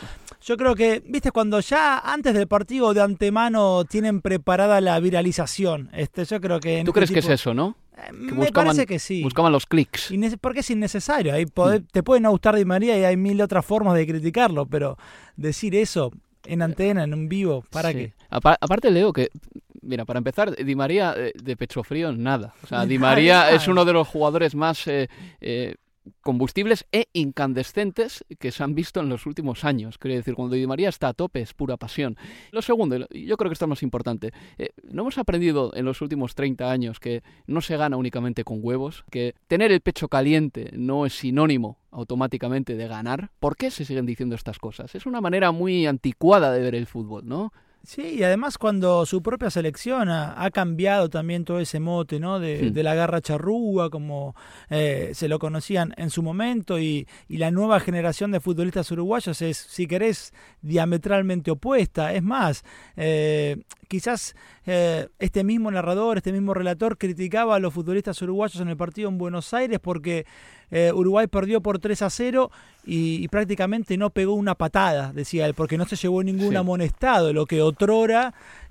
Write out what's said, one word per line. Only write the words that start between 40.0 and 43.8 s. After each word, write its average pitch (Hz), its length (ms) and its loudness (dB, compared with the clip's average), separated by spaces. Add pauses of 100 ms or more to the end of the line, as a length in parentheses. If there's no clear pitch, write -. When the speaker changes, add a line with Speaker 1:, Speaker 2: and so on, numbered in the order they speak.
Speaker 2:
caliente 143 640 0
no 135 320 -2
es 131 80 -2
sinónimo 131 640 0 (140)
automáticamente 123 840 -4
de 113 120 -8
ganar. 120 420 -8 (100)
¿Por - 160 -2
qué 262 160 -4
se 147 140 -8